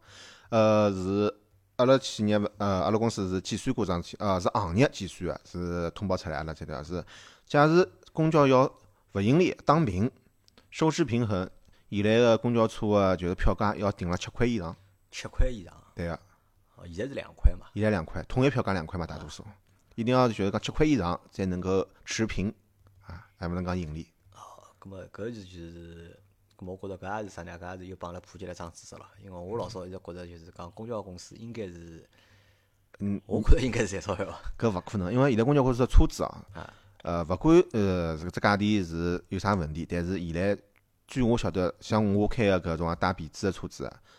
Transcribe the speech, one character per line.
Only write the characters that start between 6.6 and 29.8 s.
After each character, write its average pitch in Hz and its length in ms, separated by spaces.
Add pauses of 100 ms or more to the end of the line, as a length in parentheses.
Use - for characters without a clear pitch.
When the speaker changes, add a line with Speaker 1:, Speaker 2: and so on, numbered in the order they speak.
Speaker 1:
条 73 180
是， 82 220 (400)
假 147 220
如 175 200 (280)
公 160 160
交 151 160
要 131 180 (480)
勿 98 80
盈 117 180
利 180 160 (120)
打 143 180
平， 101 260 (600)
收 160 200
支 156 140
平 117 220
衡， 92 220 (420)
现 101 120
在 110 160
的 117 200
公 120 160
交 113 140
车 - 200
啊， 98 280
就 85 120
是 90 60
票 101 200
价 107 220
要 98 160
定 90 160
了 87 80
七 - 140
块 - 160
以 120 120
上。 85 180 (340)
Speaker 2:
七 - 180
块 131 200
以 113 160
上。 - 80 (220)
Speaker 1:
对 85 140
啊。 82 100 (580)
Speaker 2:
哦， 92 100
现 85 100
在 110 120
是 139 60
两 - 200
块 - 180
嘛。 92 220
Speaker 1:
现 104 80
在 107 80
两 95 140
块， - 200
统 127 200
一 143 60
票 131 120
价 98 100
两 87 140
块 87 120
嘛， 82 80
大 76 120
多 76 100
数。 - 140
Speaker 2:
啊。 104 120 (400)
Speaker 1:
一 117 100
定 123 100
要 127 140
就 101 160
是 98 60
讲 107 100
七 - 100
块 - 160
以 151 100
上 87 240 (120)
才 98 140
能 90 140
够 92 240 (200)
持 - 200
平， 104 300 (500)
啊， 87 220 (100)
还 87 120
不 87 80
能 90 80
讲 90 120
盈 85 160
利。 80 140 (260)
Speaker 2:
哦， - 300 (220)
那 101 40
么 95 180
搿 - 180
就， 113 180
就 92 60
是， 85 680 (440)
那 98 40
么 90 80
我 95 160
觉 95 80
着 - 0
搿 98 240
也 104 80
是 92 60
啥 - 80
呢？ 87 160
搿 90 140
也 95 60
是 90 100
又 92 80
帮 87 160
阿 - 20
拉 90 60
普 - 180
及 95 80
了 90 60
一 - 20
桩 85 180
知 - 140
识 - 80
了。 78 100 (200)
因 98 80
为 90 40
我 92 220
老 92 100
早 90 160